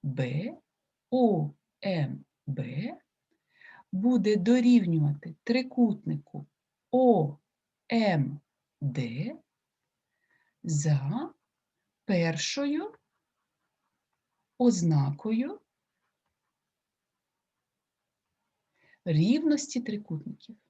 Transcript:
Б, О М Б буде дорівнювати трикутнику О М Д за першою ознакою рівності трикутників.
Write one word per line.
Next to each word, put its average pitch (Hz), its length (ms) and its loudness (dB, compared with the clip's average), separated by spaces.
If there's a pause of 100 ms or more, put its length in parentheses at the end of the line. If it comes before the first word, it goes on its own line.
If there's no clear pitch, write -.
Б, 139 500 -4 (580)
О 202 400 2 (340)
М 147 400 -4 (220)
Б 143 500 -8 (960)
буде 214 440 2
дорівнювати 175 1000 2 (100)
трикутнику 233 1000 -2 (440)
О 233 460 4 (560)
М 170 480 0 (400)
Д 139 560 -6 (1300)
за 151 720 -2 (680)
першою 277 920 -2 (1600)
ознакою 214 1000 0 (3500)
рівності 254 760 0
трикутників. 208 760 -10 (140)